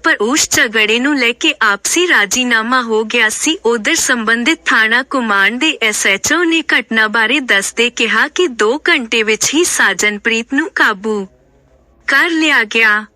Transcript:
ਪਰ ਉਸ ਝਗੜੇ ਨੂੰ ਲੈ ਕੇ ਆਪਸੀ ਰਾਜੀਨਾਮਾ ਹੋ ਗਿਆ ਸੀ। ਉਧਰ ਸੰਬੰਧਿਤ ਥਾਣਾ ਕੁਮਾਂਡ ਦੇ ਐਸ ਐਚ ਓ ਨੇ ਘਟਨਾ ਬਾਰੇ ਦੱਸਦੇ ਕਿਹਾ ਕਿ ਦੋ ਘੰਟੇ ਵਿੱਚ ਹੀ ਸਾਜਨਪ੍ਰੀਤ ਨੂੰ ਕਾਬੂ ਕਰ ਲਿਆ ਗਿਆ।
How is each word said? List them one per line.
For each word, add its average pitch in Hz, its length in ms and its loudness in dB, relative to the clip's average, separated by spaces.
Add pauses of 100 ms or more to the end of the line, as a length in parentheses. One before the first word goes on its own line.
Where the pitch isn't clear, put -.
ਪਰ 320 160 2
ਉਸ 247 300 0
ਝਗੜੇ 220 480 0
ਨੂੰ 277 200 0
ਲੈ 240 140 0
ਕੇ 302 300 -2
ਆਪਸੀ 302 460 0
ਰਾਜੀਨਾਮਾ 240 760 0
ਹੋ 226 220 0
ਗਿਆ 220 240 0
ਸੀ। 311 380 -2
ਉਧਰ 233 280 0
ਸੰਬੰਧਿਤ 240 720 0
ਥਾਣਾ 233 380 2
ਕੁਮਾਂਡ 226 580 0
ਦੇ 302 220 -2
ਐਸ 220 240 -2
ਐਚ 196 260 0
ਓ 339 120 2
ਨੇ 330 180 0
ਘਟਨਾ 226 460 0
ਬਾਰੇ 226 320 0
ਦੱਸਦੇ 226 500 0
ਕਿਹਾ 226 380 0
ਕਿ 359 200 0
ਦੋ 226 300 0
ਘੰਟੇ 240 440 0
ਵਿੱਚ 214 320 -2
ਹੀ 339 100 2
ਸਾਜਨਪ੍ਰੀਤ 214 920 -2
ਨੂੰ 311 200 0
ਕਾਬੂ 214 520 -2 (800)
ਕਰ 302 240 2
ਲਿਆ 302 340 2
ਗਿਆ। 214 520 0